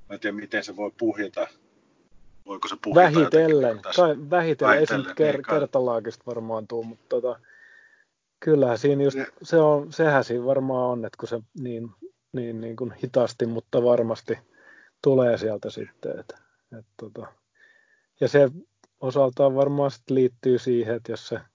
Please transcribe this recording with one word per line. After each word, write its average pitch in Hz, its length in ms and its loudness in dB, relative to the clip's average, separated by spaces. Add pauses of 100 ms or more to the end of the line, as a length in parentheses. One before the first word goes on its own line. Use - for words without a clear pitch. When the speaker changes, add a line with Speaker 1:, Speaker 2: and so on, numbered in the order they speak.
Speaker 1:
Mä 101 60 -14
en - 40 -14
tiedä, 104 160 -6
miten 104 280 -6
se 95 120 -14
voi 104 220 -6
puhjeta. 107 500 -4 (960)
Voiko 95 220 -10
se 80 160 -8
puhjeta 156 180 6 (140)
Speaker 2:
Vähitellen, 156 460 4
Speaker 1:
jotenkin 113 220 -2
tässä? - 180 0
Speaker 2:
kai 156 140 2 (140)
vähitellen, 160 500 2
ei 156 60 2
se 113 120 0
nyt 135 80 -4
Speaker 1:
Vähitellen, 147 280 0
Speaker 2:
ker-, 135 40 -4
Speaker 1:
niin 139 60 -10
kai. 156 160 -2
Speaker 2:
kertalaakista 123 680 -2
varmaan 113 400 -8
tuu, 117 160 -6
mut 113 260 -18
tota, 123 300 -4 (1000)
kyllähän 131 380 2
siinä 139 260 2
just, 135 140 0
Speaker 1:
Niin. 127 100 -6 (160)
Speaker 2:
se 165 140 2
on, 151 360 4
sehän 147 300 4
siinä 120 220 -4
varmaan 131 460 0
on, 117 140 -4
että - 120 -14
kun - 120 -10
se 117 100 -4 (200)
niin, 117 320 -8 (400)
niin, 117 300 -8
niin 113 140 -10
kuin 117 160 -8 (120)
hitaasti, 123 420 0
mutta 117 380 -2
varmasti 117 540 0 (680)
tulee 127 340 4
sieltä 107 320 -6
sitten, - 500 -10
et, - 140 -20 (460)
et 110 60 -20 (120)
tota, 107 300 -16 (920)
ja 131 80 2
se 143 220 6 (520)
osaltaan 135 540 2
varmaan 143 360 0
sit - 180 -12
liittyy 127 500 2
siihen, 120 360 -2
että 117 160 -10
jos - 160 -12
se 110 120 -8 (160)